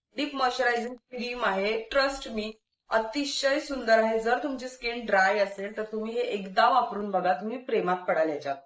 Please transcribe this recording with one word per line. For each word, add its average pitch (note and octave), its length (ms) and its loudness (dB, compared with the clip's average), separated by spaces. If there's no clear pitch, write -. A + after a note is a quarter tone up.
डीप C#4+ 180 -4
मॉइश्चरायझिंग B3 600 0
क्रीम B3 500 -6
आहे. G3+ 480 0
Trust C#4 420 0
me, G#3+ 160 -4
अतिशय C#4 680 0
सुंदर A3+ 420 2
आहे. A3+ 160 2
जर A#3 240 2
तुमची C4 260 -6
स्किन A#3 380 -6
ड्राय G3 320 4
असेल, G3 380 -2
तर G#3+ 60 -4
तुम्ही G#3+ 300 -6
हे A#3+ 80 -2
एकदा G#3 480 2
वापरून A3 420 2
बघा, F3+ 220 2
तुम्ही A3+ 260 -4
प्रेमात F#3 380 0
पडाल D#3+ 320 0
ह्याच्यात. C#3 380 -4